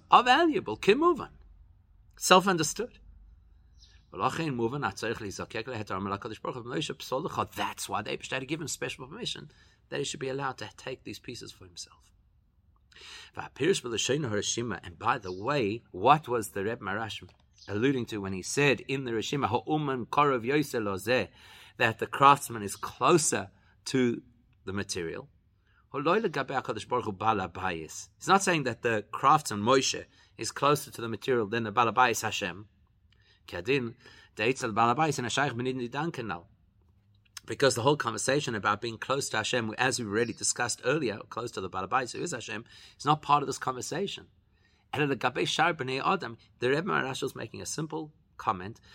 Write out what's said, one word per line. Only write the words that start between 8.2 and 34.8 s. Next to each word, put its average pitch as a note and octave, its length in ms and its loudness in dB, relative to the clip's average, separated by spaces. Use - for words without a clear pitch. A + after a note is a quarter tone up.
had C3 120 -4
to C3+ 40 -10
give D#3 160 -6
him C#3+ 60 -8
special C3 400 -8
permission F3 420 -10
that C#3 80 -6
he C#3+ 60 -2
should - 160 -6
be C3 100 -4
allowed C3+ 300 -4
to G#2 180 -10
take - 260 -10
these - 140 -12
pieces - 340 -14
for - 140 -20
himself. - 460 -20
And A#2 1600 -2
by A#2 180 0
the F#2 140 -8
way, A2 580 -2
what C3 380 4
was A#2 220 -2
the G2+ 140 -4
Rebbe A2+ 200 -4
Marash G2+ 400 -6
alluding A#2 380 0
to G#2+ 160 -6
when F#2+ 120 -4
he F#2 100 -6
said C#3 380 2
in C#3 240 -6
the A#2 80 -4
Reshima, A2+ 340 0
"Ha'uman C3 580 0
korov C3+ 400 2
yoseh C#3 340 0
lozeh," G2+ 500 0
that A#2 200 2
the A2 80 -4
craftsman C#3 560 6
is G2+ 140 -6
closer B2+ 760 2
to B2 360 2
the F#2+ 80 -6
material? F#2+ 540 -6
He's C#3 120 -6
not F#3+ 160 6
saying E3 200 2
that A#2 180 -4
the A2 300 2
craftsman C#3 500 4
Moshe A#2+ 440 4
is A2 140 -6
closer C#3+ 380 2
to A2 120 -12
the A2+ 60 -4
material A2+ 400 0
than A#2 160 0
the G#2+ 80 -4
Bal A#2 200 4
Habayis A#2+ 320 4
Hashem. G2+ 440 -4
Kadin, A#2 460 -2
the G#2+ 80 -2
Eitzel B2 300 0
Balabais B2 440 4